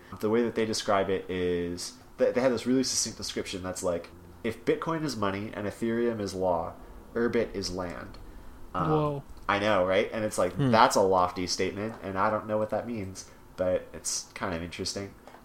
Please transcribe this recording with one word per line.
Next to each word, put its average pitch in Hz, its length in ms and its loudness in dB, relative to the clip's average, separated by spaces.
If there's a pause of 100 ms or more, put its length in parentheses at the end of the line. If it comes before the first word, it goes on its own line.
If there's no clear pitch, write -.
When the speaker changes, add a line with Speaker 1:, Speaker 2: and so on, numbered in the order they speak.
(200)
Speaker 1:
The 107 100 2
way 117 120 6
that 113 120 2
they 113 100 2
describe 101 460 2
it 92 180 -2
is 87 640 -2 (240)
that 110 180 4
they 120 40 2
have 127 120 4
this 110 120 -2
really 127 200 4
succinct - 340 -2
description 101 420 -6
that's 90 220 -6
like, 87 280 -2 (340)
"If - 200 -4
Bitcoin 156 380 0
is 131 140 -4
money 101 360 -2
and 104 140 -6
Ethereum 113 540 0
is 98 120 -4
law, 90 420 0 (380)
Urbit 117 440 0
is 92 160 -4
land." 87 460 -6 (540)
Um, 175 180 0
Speaker 2:
Whoa. 151 320 2 (260)
Speaker 1:
I 101 100 2
know, 104 260 4
right? 95 280 4
And 110 120 -2
it's 107 140 -2
like, 90 140 2
Speaker 3:
Hmm. 135 180 2
Speaker 1:
that's 117 240 8
a 117 60 6
lofty 92 480 4
statement, 98 460 -2 (100)
and 95 120 -6
I 95 140 2
don't - 160 -2
know 107 100 0
what 107 140 0
that 107 160 -2
means, 98 420 -8 (280)
but 92 360 0
it's - 420 -6
kind 98 200 -4
of 82 80 -4
interesting. 95 500 -6 (320)